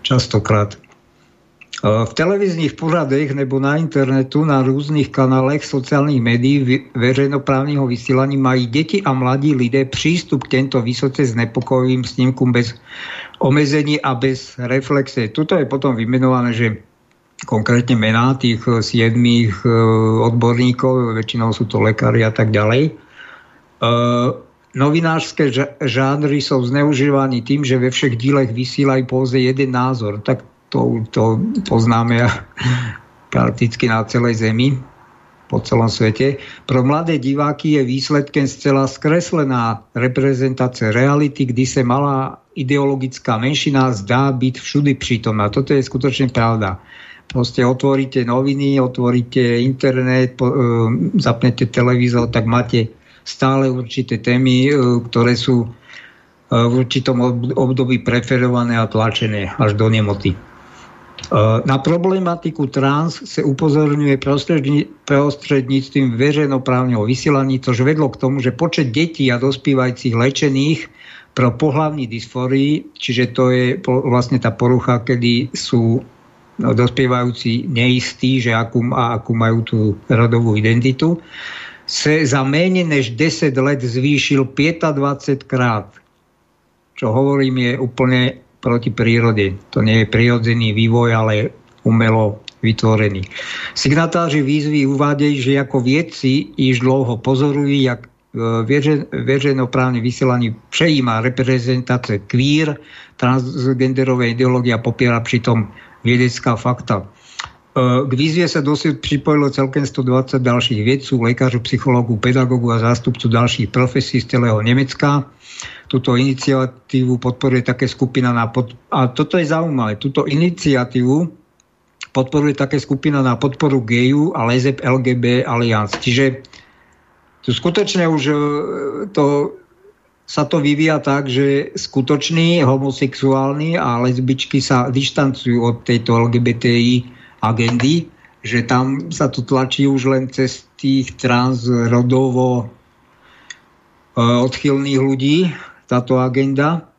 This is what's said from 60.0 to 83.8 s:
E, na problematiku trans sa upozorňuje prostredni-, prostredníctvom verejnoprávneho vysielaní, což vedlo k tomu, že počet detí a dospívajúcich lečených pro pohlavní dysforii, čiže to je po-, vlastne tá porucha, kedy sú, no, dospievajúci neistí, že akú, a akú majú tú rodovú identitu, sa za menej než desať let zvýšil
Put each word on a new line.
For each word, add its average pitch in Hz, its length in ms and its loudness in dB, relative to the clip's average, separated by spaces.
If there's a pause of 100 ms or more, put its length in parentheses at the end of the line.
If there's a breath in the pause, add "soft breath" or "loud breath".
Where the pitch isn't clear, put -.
E, - 20 -16 (1300 loud breath)
na 135 160 0
problematiku 170 880 0
trans 139 560 -2
sa - 240 -4
upozorňuje 143 720 2
prostredni-, 143 720 0 (160)
prostredníctvom 135 1120 0
verejnoprávneho 127 880 0
vysielaní, 135 560 0
což 120 160 -2
vedlo 147 320 0
k - 80 -18
tomu, 135 240 -2
že 123 80 0
počet 147 400 -2
detí 147 400 0
a 120 80 -2
dospívajúcich 127 800 0
lečených 135 720 0 (400 loud breath)
pro 123 240 0
pohlavní 151 560 -2
dysforii, 131 800 -2
čiže 120 400 -2
to 127 240 2
je 123 240 0
po-, 131 240 0
vlastne 123 320 0
tá 117 160 0
porucha, 123 480 0
kedy 120 560 0
sú, 117 480 0 (560)
no, 120 160 0
dospievajúci 123 960 0
neistí, 127 720 0
že 117 80 0
akú, 113 400 0
a 117 240 -2
akú 117 160 -6
majú 113 320 2
tú 113 160 -2 (320)
rodovú 117 480 2
identitu, 127 600 2 (680 loud breath)
sa 151 400 0
za 135 160 0
menej 175 400 2
než 139 320 0
desať 156 480 0
let 139 160 0
zvýšil 135 720 0